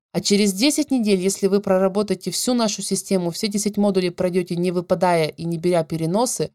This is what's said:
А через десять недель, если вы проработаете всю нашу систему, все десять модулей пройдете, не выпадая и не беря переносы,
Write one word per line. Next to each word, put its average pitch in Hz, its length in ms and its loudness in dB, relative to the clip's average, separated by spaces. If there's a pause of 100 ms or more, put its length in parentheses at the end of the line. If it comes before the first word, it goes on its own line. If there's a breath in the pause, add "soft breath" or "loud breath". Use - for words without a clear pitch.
(140)
А 170 80 -2
через 202 320 2
десять 285 380 0
недель, 214 280 2
если 190 280 0
вы 196 120 2
проработаете 190 720 0
всю - 220 -2
нашу 226 280 0
систему, 190 500 -2
все 214 180 -4
десять 202 260 -2
модулей 190 360 0
пройдете, 180 440 -2
не 175 160 0
выпадая 175 560 2
и 156 160 -10
не 170 140 -2
беря 170 260 2
переносы, 165 720 -2